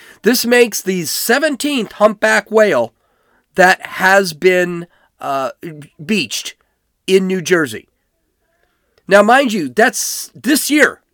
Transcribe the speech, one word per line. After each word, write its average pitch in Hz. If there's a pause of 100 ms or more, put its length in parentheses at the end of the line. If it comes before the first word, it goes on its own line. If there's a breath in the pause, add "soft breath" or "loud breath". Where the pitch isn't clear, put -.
(200 soft breath)
This 233
makes 240
the 185
seventeenth 277
humpback 214
whale 185 (640)
that 185
has 190
been, 175 (320)
uh, 135 (520)
beached 160 (500)
in 190
New 185
Jersey. 147 (1200)
Now, 208
mind 240
you, 160
that's -
this 247
year. 277 (120)